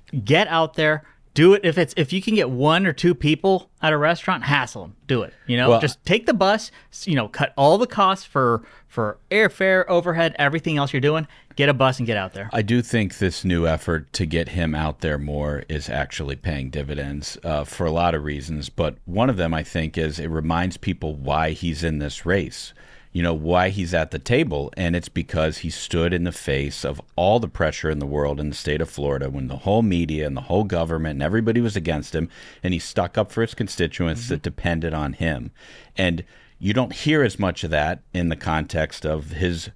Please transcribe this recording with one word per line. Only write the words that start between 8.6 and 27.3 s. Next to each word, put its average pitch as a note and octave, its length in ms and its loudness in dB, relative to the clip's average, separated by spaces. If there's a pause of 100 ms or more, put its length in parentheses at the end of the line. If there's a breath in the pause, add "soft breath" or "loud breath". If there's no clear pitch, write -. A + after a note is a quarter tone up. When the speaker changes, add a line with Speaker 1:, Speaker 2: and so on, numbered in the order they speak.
Speaker 1:
for G#2+ 300 -4 (120)
airfare, F#3+ 600 2
overhead, E3+ 500 2
everything D3+ 380 0
else C#3 160 -2
you're C3+ 80 0
doing. D3+ 260 0 (300 loud breath)
Get C#3 100 4
a D3 60 4
bus C3 260 4
and A#2 80 -2
get A2+ 80 0
out F#2+ 180 -4
there. G2+ 200 -10
Speaker 2:
I A2+ 80 0
do A#2 200 4
think A2 360 0
this F#2 260 0
new E2+ 240 2
effort D#2+ 460 -2
to F#2 120 -2
get E2 240 -2
him E2 240 -2
out D#2 280 -4
there D2+ 160 -2
more D2 500 -4
is D2 220 -6
actually C#2 480 -6
paying C2+ 320 -4
dividends, C#2+ 720 -8
uh, D2 220 -2
for - 200 -6
a D#2 60 0
lot E2+ 240 2
of D2 80 -4
reasons. D2 460 -8
But D2+ 340 -2
one G#2+ 260 0
of A2+ 80 0
them, E2 160 0
I D#2 100 -2
think, D#2+ 340 -4
is D#2 220 -4
it D#2 80 -6
reminds E2 500 -2
people D#2+ 380 -4
why C#2+ 360 0
he's D#2 320 -4
in D#2 160 0
this D2 260 -8
race, F2 480 -2 (400 loud breath)
you F2 100 0
know, E2+ 100 2
why F2 360 2
he's F#2 240 -4
at D#2+ 180 0
the D#2 80 -6
table. A2+ 560 -2
And F2 220 0
it's E2+ 100 -6
because D#2+ 520 -2
he D#2+ 100 -6
stood E2+ 420 -2
in F2 140 0
the F2 80 -4
face C#2+ 500 -4
of C#2 160 -6 (160)
all G2+ 240 4